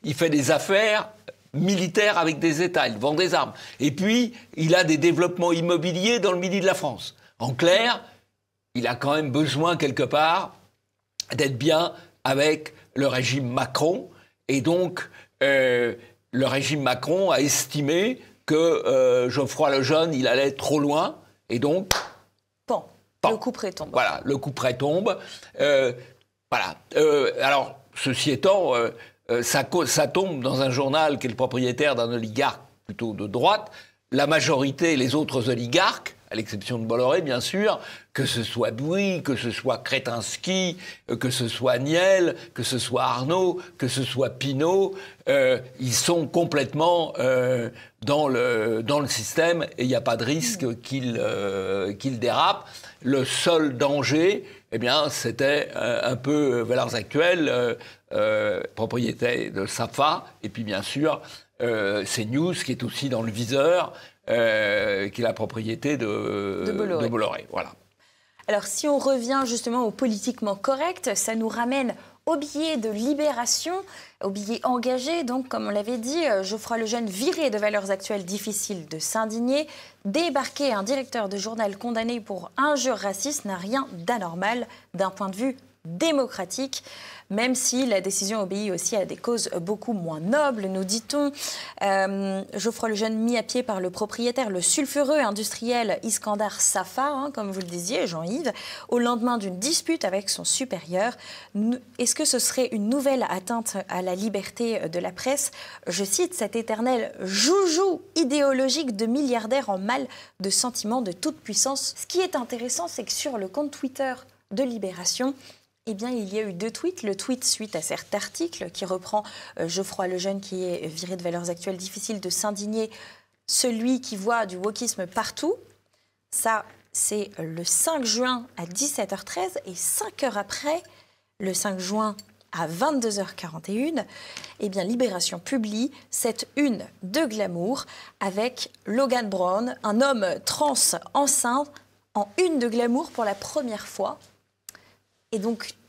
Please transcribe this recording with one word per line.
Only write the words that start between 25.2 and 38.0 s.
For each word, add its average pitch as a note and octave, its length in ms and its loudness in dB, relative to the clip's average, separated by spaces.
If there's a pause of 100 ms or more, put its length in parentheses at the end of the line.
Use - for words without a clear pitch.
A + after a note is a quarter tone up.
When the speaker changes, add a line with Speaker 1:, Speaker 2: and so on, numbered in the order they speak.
Speaker 1:
Euh, C3+ 320 6 (580)
voilà. F#2 260 0 (200)
Euh, D3 440 6
alors, C3+ 360 4 (180)
ceci C3+ 360 0
étant, E3+ 440 4
euh, A#2 160 2 (400)
euh, A#2+ 120 2
ça C3+ 220 2
co-, E3 220 2
ça D3+ 200 4
tombe F3 360 0
dans C3 180 0
un C3+ 100 4
journal C#3+ 480 2
qui B2+ 100 -2
est - 20 0
le G2+ 60 -8
propriétaire B2+ 580 2
d'un A#2 180 0
oligarque A#2 480 0 (240)
plutôt A2+ 300 -6
de G2 120 -6
droite. D#3+ 440 2 (400)
La C#3+ 160 4
majorité, D3 680 4
les B2+ 180 2
autres C3 340 2
oligarques, B2+ 640 2 (160)
à - 40 -8
l'exception A2 440 -6
de A2+ 80 -4
Bolloré, B2+ 340 4
bien C3 200 -2
sûr, G3 380 0 (360)